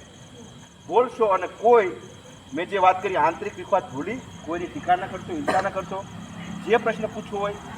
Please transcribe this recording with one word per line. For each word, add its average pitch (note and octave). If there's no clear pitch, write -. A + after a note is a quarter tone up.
બોલશો A#3
અને F#3
કોઈ, G#3
મેં E3+
જે G3
વાત F#3
કરી, F#3+
આંતરિક F3+
વિખવાદ F3+
ભૂલી F3+
કોઈની F3
ટીકા -
ન F#3+
કરશો, F#3
હિંસા D#3+
ન G3
કરશો. F#3+
જે G#3
પ્રશ્ન A3
પૂછવો G#3
હોય G3+